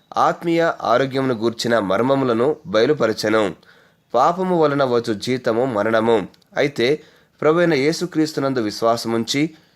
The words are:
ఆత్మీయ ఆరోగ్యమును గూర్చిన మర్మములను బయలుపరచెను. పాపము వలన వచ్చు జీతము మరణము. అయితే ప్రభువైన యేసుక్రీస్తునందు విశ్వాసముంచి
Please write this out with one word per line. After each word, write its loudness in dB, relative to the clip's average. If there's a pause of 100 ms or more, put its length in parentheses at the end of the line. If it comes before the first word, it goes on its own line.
(180)
ఆత్మీయ 0 (100)
ఆరోగ్యమును 0
గూర్చిన 0
మర్మములను 0 (120)
బయలుపరచెను. 0 (580)
పాపము 0
వలన 2
వచ్చు 0
జీతము -2
మరణము. 2 (300)
అయితే 0 (380)
ప్రభువైన 2
యేసుక్రీస్తునందు -2
విశ్వాసముంచి -2 (260)